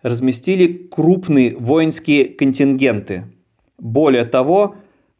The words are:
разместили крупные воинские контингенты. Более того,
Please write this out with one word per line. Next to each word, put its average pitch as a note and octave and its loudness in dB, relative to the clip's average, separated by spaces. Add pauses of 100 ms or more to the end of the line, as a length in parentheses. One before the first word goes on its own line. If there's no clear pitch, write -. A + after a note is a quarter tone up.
разместили C3 -2
крупные D#3 0
воинские D3 0
контингенты. C3 -2 (520)
Более B2 0
того, E3 0 (440)